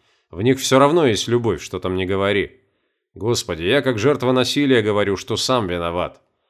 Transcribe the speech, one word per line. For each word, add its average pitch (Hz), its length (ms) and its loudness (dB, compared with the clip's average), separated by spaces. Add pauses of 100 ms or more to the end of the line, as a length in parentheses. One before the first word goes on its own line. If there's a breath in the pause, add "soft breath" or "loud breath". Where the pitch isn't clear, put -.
(300)
В 85 120 -8
них 135 160 4
всё 131 200 2
равно 147 280 4
есть 107 220 0
любовь, 113 340 0
что - 160 -10
там 92 180 -4
не 92 100 -2
говори. 98 540 -2 (540)
Господи, 95 480 -4
я 123 200 2
как 127 160 -2
жертва 127 340 0
насилия 127 500 2
говорю, 101 340 0
что 107 200 -6
сам 117 320 -2
виноват. 85 520 -4 (300)